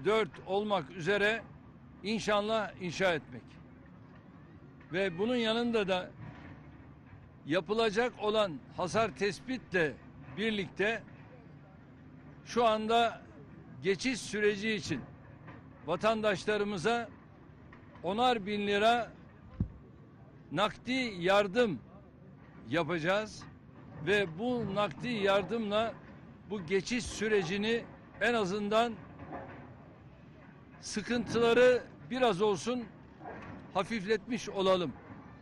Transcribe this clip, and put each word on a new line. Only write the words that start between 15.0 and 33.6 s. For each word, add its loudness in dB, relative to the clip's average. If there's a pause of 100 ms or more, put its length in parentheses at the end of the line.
vatandaşlarımıza 0 (960)
onar 2
bin -2
lira 2 (1400)
nakdi 0 (260)
yardım 4 (880)
yapacağız -2 (600)
ve 0
bu -2
nakdi -2
yardımla 0 (560)
bu -6
geçiş 0
sürecini 0 (360)
en 2
azından 2 (1900)
sıkıntıları 4 (280)
biraz 4
olsun 2 (880)